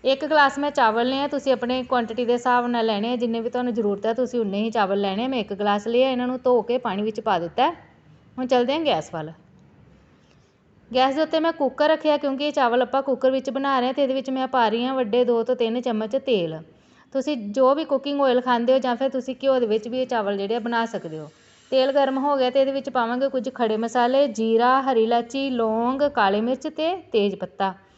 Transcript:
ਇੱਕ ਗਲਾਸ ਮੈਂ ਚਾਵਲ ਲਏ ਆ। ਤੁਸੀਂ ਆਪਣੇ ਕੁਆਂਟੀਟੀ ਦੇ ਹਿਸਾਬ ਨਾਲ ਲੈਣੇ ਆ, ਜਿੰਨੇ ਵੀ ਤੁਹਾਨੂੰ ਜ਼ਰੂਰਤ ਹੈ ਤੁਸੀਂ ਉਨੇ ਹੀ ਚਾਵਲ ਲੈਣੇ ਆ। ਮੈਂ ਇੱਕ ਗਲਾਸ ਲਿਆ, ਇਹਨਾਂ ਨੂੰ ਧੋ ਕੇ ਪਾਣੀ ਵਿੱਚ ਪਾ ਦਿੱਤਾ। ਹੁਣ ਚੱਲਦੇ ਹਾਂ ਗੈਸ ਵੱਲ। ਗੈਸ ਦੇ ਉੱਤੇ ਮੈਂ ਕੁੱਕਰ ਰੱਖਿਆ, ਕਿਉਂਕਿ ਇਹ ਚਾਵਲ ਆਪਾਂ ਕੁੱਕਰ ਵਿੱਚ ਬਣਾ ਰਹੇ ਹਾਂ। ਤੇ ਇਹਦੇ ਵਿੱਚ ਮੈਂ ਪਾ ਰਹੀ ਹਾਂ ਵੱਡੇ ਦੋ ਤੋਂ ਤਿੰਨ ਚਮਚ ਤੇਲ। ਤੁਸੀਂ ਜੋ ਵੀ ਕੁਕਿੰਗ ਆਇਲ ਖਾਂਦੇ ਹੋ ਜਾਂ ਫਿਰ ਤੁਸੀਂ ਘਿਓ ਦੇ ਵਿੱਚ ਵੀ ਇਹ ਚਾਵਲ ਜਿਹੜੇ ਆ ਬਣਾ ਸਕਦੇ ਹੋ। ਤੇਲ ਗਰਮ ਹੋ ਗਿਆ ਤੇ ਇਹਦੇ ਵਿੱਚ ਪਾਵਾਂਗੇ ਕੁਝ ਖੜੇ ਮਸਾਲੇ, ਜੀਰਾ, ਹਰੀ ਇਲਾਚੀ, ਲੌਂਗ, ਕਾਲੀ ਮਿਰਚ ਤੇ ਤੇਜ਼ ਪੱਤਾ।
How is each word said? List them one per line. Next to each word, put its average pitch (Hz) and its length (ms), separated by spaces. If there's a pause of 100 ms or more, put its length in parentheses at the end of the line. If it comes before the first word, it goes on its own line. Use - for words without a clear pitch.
ਇੱਕ 269 200
ਗਲਾਸ 285 340
ਮੈਂ 285 120
ਚਾਵਲ 240 380
ਲਏ 269 100
ਆ। 285 100
ਤੁਸੀਂ 277 240
ਆਪਣੇ 247 320
ਕੁਆਂਟੀਟੀ 240 400
ਦੇ 233 80
ਹਿਸਾਬ 240 340
ਨਾਲ 233 200
ਲੈਣੇ 220 260
ਆ, 247 40
ਜਿੰਨੇ 226 240
ਵੀ 220 100
ਤੁਹਾਨੂੰ 247 240
ਜ਼ਰੂਰਤ 208 320
ਹੈ 226 80
ਤੁਸੀਂ 240 260
ਉਨੇ 202 220
ਹੀ 226 80
ਚਾਵਲ 202 300
ਲੈਣੇ 202 240
ਆ। 262 40
ਮੈਂ 262 120
ਇੱਕ 202 140
ਗਲਾਸ 202 340
ਲਿਆ, 254 220
ਇਹਨਾਂ 247 160
ਨੂੰ 254 180
ਧੋ 247 180
ਕੇ 240 180
ਪਾਣੀ 208 220
ਵਿੱਚ 214 180
ਪਾ 196 180
ਦਿੱਤਾ। 175 320 (680)
ਹੁਣ 254 80
ਚੱਲਦੇ 247 260
ਹਾਂ 320 80
ਗੈਸ 202 340
ਵੱਲ। 160 180 (1600)
ਗੈਸ 262 240
ਦੇ 311 80
ਉੱਤੇ 311 180
ਮੈਂ 330 120
ਕੁੱਕਰ 302 360
ਰੱਖਿਆ, 302 280
ਕਿਉਂਕਿ 285 300
ਇਹ 294 60
ਚਾਵਲ 254 300
ਆਪਾਂ 269 200
ਕੁੱਕਰ 262 280
ਵਿੱਚ 262 200
ਬਣਾ 269 300
ਰਹੇ 247 60
ਹਾਂ। 254 80
ਤੇ 294 80
ਇਹਦੇ 262 120
ਵਿੱਚ 262 160
ਮੈਂ 262 180
ਪਾ 247 200
ਰਹੀ 233 160
ਹਾਂ 269 100
ਵੱਡੇ 247 300
ਦੋ 233 180
ਤੋਂ 247 140
ਤਿੰਨ 240 240
ਚਮਚ 220 360
ਤੇਲ। 180 420 (540)
ਤੁਸੀਂ 269 240 (160)
ਜੋ 262 220
ਵੀ 311 100
ਕੁਕਿੰਗ 285 360
ਆਇਲ 254 200
ਖਾਂਦੇ 240 320
ਹੋ 269 60
ਜਾਂ 247 180
ਫਿਰ 269 140
ਤੁਸੀਂ 262 320
ਘਿਓ 262 180
ਦੇ 240 60
ਵਿੱਚ 214 220
ਵੀ 254 120
ਇਹ 254 60
ਚਾਵਲ 208 300
ਜਿਹੜੇ 202 180
ਆ 240 60
ਬਣਾ 233 260
ਸਕਦੇ 175 320
ਹੋ। 156 120 (400)
ਤੇਲ 262 220
ਗਰਮ 269 260
ਹੋ 285 180
ਗਿਆ 254 140
ਤੇ 269 100
ਇਹਦੇ 269 120
ਵਿੱਚ 269 180
ਪਾਵਾਂਗੇ 247 380
ਕੁਝ 262 260
ਖੜੇ 220 220
ਮਸਾਲੇ, 240 520
ਜੀਰਾ, 226 540
ਹਰੀ 240 220
ਇਲਾਚੀ, 240 460
ਲੌਂਗ, 233 520 (120)
ਕਾਲੀ 202 260
ਮਿਰਚ 254 260
ਤੇ 320 300 (160)
ਤੇਜ਼ 202 240
ਪੱਤਾ। 190 360 (260)